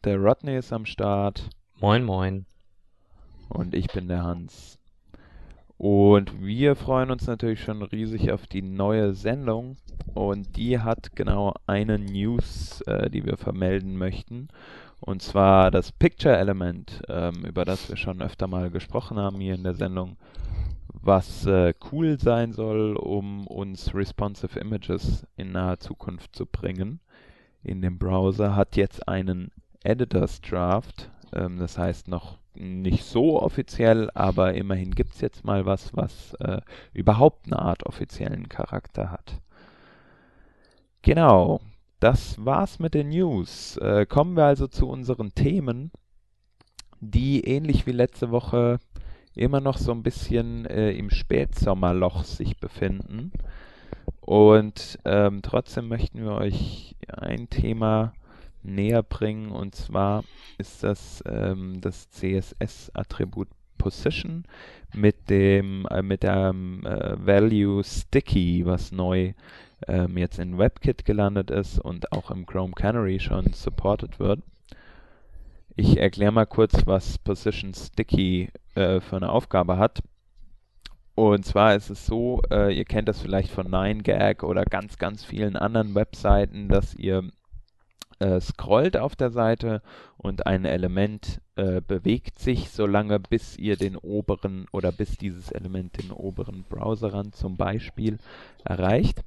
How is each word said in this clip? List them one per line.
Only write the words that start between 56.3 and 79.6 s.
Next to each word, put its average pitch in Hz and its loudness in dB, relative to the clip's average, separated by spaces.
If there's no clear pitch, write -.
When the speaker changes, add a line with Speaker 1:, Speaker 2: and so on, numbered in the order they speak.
Speaker 1:
euch - -4
ein - -8
Thema 110 0
näher 101 2
bringen, 107 -6
und 98 -8
zwar 101 -2
ist - -10
das, - -4
ähm, 95 -4
das - -6
C-S-S-Attribut - -6
Position - -4
mit 104 4
dem, 98 4
äh, - -2
mit 98 -2
dem, 95 0
äh, - -4
Value 101 6
Sticky, 87 2
was 90 0
neu, 92 0
ähm, 90 0
jetzt 87 -2
in 90 -6
WebKit - 0
gelandet 101 0
ist 98 -2
und - -6
auch - -6
im 92 -8
Chrome 92 -4
Canary 101 0
schon 92 2
supported - -2
wird. 101 2
Ich - 6
erklär 101 2
mal 113 4
kurz, - 4
was 95 0
Position 98 -4
Sticky, 92 0
äh, 95 4
für - -6
eine 92 -2
Aufgabe 90 2